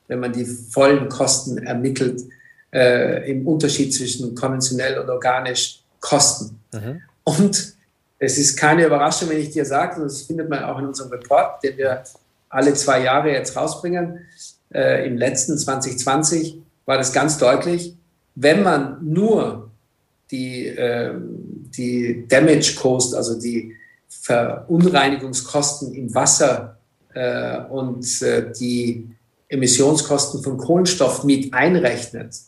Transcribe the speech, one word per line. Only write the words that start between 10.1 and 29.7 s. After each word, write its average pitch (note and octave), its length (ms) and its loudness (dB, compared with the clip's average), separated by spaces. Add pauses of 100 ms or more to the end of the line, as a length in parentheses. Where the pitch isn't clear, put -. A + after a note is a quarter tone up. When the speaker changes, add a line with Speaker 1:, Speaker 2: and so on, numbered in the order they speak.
Speaker 1:
findet D#3+ 280 -6
man C#3 140 -4
auch C3+ 140 -8
in C#3 80 -4
unserem C3+ 240 -10
Report, C#3 520 0
den C3+ 160 -4
wir C3 260 -2 (440)
alle C#3 260 4
zwei C3 280 2
Jahre C#3+ 300 2
jetzt - 240 -4
rausbringen, E3+ 680 -4 (480)
äh, C3 320 2
im B2 100 -4
letzten B2+ 400 -2
zwanzig B2+ 420 -4
zwanzig D#3 600 0 (260)
war C3+ 140 0
das C3 140 -2
ganz D3 260 0
deutlich, C#3+ 580 2 (380)
wenn D3+ 280 4
man C#3+ 380 0
nur D#3 720 0 (600)
die, B2+ 360 -6
ähm, - 1120 -6
die B2 520 -2
Damage D3 480 6
Cost, B2+ 380 0
also A2+ 240 -4
die A2+ 360 -6 (340)
Verunreinigungskosten C#3 1900 0
im A#2+ 200 -6
Wasser, C3 600 2 (380)
äh, B2 440 -4 (120)
und, B2+ 520 -4
äh, A#2+ 300 0
die A#2+ 560 -4 (400)
Emissionskosten C#3 920 2